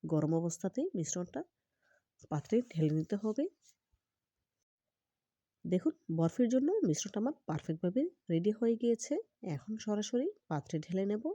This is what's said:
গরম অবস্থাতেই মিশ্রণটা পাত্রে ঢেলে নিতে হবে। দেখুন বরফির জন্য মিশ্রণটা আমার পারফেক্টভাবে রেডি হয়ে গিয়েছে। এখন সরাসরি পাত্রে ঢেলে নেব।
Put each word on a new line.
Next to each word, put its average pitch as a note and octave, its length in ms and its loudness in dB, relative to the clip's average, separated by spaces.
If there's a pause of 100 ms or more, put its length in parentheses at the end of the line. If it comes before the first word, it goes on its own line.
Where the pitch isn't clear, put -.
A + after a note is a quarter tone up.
গরম D#3+ 300 2
অবস্থাতেই F#3 600 -2
মিশ্রণটা F3+ 480 -4 (840)
পাত্রে D#3+ 320 0
ঢেলে D#3 320 2
নিতে D#3+ 220 0
হবে। A3 320 0 (2250)
দেখুন F3+ 280 0 (220)
বরফির E3+ 340 2
জন্য C4 220 2 (160)
মিশ্রণটা - 320 -2
আমার B3+ 140 0 (120)
পারফেক্টভাবে F3+ 640 -2 (200)
রেডি F3 220 2
হয়ে A#3 240 2
গিয়েছে। A#3 380 0 (280)
এখন G#3 360 -6
সরাসরি G#3+ 500 -2 (200)
পাত্রে D3+ 320 -2
ঢেলে F#3 260 -2
নেব। G#3+ 180 -2 (120)